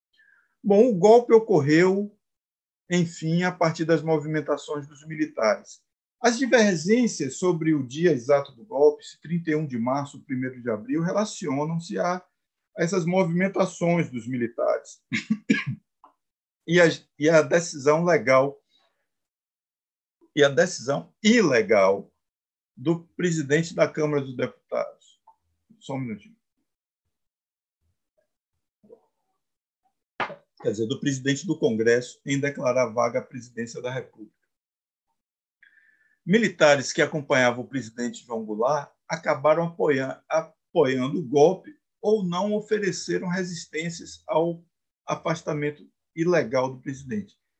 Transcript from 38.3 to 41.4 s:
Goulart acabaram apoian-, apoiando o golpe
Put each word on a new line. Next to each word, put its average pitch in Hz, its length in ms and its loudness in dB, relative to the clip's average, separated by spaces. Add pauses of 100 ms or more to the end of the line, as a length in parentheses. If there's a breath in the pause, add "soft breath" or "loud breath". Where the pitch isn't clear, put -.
Goulart 120 480 -2 (160)
acabaram 156 560 0
apoian-, 143 640 -4
apoiando 156 920 -2
o 143 60 -8
golpe 147 480 2 (280)